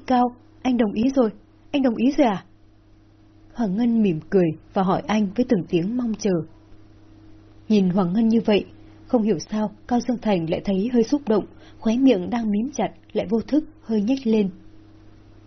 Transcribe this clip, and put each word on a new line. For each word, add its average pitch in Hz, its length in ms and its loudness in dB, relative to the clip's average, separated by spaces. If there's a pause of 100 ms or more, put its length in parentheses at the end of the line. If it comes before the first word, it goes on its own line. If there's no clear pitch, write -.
Cao, 247 300 0 (260)
anh 254 140 0
đồng 220 160 0
ý 233 240 0
rồi, 226 140 2 (400)
anh 285 120 0
đồng 240 140 0
ý 262 200 2
rồi 285 100 4
à?" 190 180 -2 (1080)
Hoàng 202 220 -2
Ngân 233 260 2
mỉm 165 180 0 (100)
cười 185 180 4 (260)
và 196 80 2
hỏi 180 240 0
anh 214 300 0
với 247 120 0
từng 185 200 2
tiếng 190 280 -2
mong 240 220 -4
chờ. 202 140 -2 (1400)
Nhìn 196 220 4
Hoàng 175 220 0
Ngân 226 160 2
như 220 160 2
vậy, 208 200 2 (420)
không 240 160 0
hiểu 202 160 0
sao 214 320 -4 (180)
Cao 240 120 0
Dương 240 180 -4
Thành 175 320 -2
lại 175 140 -4
thấy 202 280 0
hơi 233 120 4
xúc 285 240 -2
động, 202 160 2 (340)
khóe 226 180 0
miệng 214 340 2
đang 226 200 -4
mím 220 240 -2
chặt 196 140 -2 (240)
lại 202 180 -2
vô 220 100 0
thức 285 240 -2 (180)
hơi 214 200 -2
nhếch 262 240 -2
lên. 214 240 2 (960)